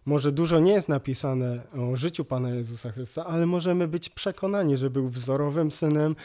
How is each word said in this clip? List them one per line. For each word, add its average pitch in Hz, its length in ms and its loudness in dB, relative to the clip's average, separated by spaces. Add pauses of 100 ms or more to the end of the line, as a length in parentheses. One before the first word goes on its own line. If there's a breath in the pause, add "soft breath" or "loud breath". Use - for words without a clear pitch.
może 143 260 2
dużo 160 280 4
nie 175 120 6
jest 202 180 2
napisane 127 720 -2 (160)
o 123 180 -2
życiu 156 300 -2
Pana 127 240 -2
Jezusa 120 420 -6
Chrystusa, 131 340 -8
ale 170 200 0
możemy 175 420 2
być 165 220 -4
przekonani, 190 680 0
że 131 120 0
był 131 200 0
wzorowym 139 600 0
synem, 151 540 2